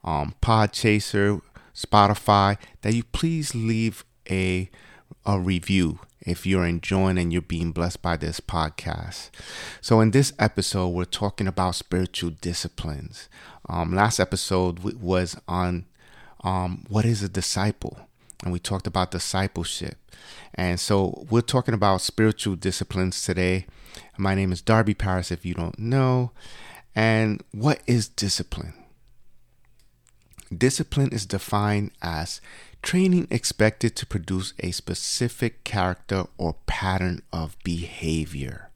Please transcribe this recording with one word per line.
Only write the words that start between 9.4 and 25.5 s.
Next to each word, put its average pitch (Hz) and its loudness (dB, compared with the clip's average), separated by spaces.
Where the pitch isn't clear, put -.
So 113 6
in 110 6
this 139 4
episode, 98 0
we're 87 -2
talking 101 -4
about 92 0
spiritual 90 -2
disciplines. - -8
Um, 85 -2
last 104 4
episode 92 0
w-, 98 -6
was 92 0
on, 90 -2
um, 92 -2
what 110 2
is 113 2
a 98 -2
disciple? 95 -2
And 90 -2
we 87 -4
talked - -4
about 90 0
discipleship. - -4
And 90 0
so - 0
we're 117 4
talking 123 0
about 98 2
spiritual 107 2
disciplines 92 -2
today. 90 0
My 95 2
name 95 2
is 85 -4
Darby 110 4
Paris, 92 0
if 85 -6
you 87 -4